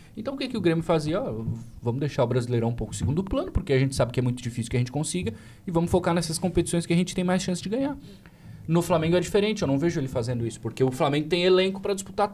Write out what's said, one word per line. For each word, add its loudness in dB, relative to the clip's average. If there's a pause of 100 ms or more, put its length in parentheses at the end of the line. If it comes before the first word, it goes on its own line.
(160)
Então -8
o -10
que -4
que -6
o -2
Grêmio 2
fazia? 0
Ó, -6 (360)
vamos -2
deixar 0
o 0
Brasileirão 2
um -2
pouco -6
em -8
segundo 0
plano, -2
porque 0
a 6
gente 2
sabe 2
que -2
é 2
muito 0
difícil -4
que -2
a 4
gente 0
consiga, -4 (320)
e -8
vamos 2
focar 2
nessas 0
competições 0
que 0
a 4
gente 2
tem -2
mais 2
chance -4
de -8
ganhar. -2 (680)
No 4
Flamengo 2
é 4
diferente, 0
eu 0
não 2
vejo 0
ele -2
fazendo -2
isso, -6
porque -2
o 4
Flamengo 0
tem 2
elenco 4
pra -2
disputar -2